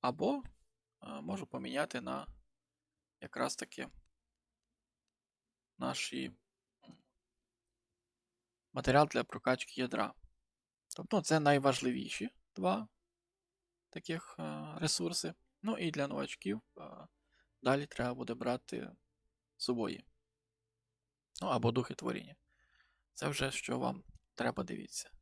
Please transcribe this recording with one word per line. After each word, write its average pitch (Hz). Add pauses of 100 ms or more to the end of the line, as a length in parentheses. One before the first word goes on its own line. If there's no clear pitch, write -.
Або, 208 (580)
е, -
можу 185
поміняти 127
на 131 (920)
якраз 135
таки - (1900)
наші, 127 (520)
м, - (1800)
матеріал 135
для 120
прокачки -
ядра. 113 (840)
Тобто 185
це 156
найважливіші 139 (260)
два 190 (1000)
таких, -
е, 151
ресурси. 170 (280)
Ну 214
і 165
для 139
новачків, 165 (160)
е, - (540)
далі 139
треба 123
буде 123
брати 123 (680)
сувої. 113 (1400)
Ну, 92
або 117
духи 123
творіння. - (800)
Це -
вже, 135
що -
вам - (320)
треба, 123
дивіться. - (120)